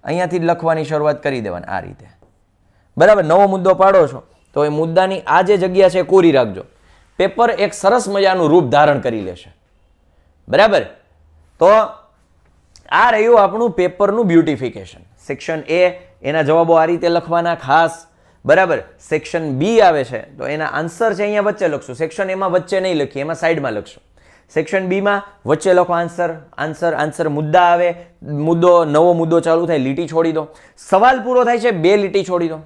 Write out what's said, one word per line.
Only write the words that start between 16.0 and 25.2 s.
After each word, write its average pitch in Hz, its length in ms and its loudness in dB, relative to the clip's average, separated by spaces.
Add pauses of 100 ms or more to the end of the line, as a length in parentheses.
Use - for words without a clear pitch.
એના 151 200 -2
જવાબો 165 360 4
આ 160 120 4
રીતે 170 180 -2
લખવાના 170 560 -2
ખાસ, 156 420 0 (380)
બરાબર. 165 340 2 (300)
સેક્શન 156 500 -6
બી 220 220 2
આવે 156 240 4
છે 117 160 -10 (160)
તો 131 100 -8
એના 151 320 -6
આન્સર 190 380 -4
છે 208 60 -4
અહીંયા 208 260 -2
વચ્ચે 202 240 -4
લખશું, 127 300 -10
સેક્શન 190 260 -6
એમાં 190 260 -4
વચ્ચે 185 240 -2
નહીં 185 240 -2
લખીએ, 135 240 -8
એમાં 160 160 -8
સાઈડમાં 143 340 -2
લખશું. - 260 -16 (520)
સેક્શન 185 340 -4
બીમાં 196 320 0 (240)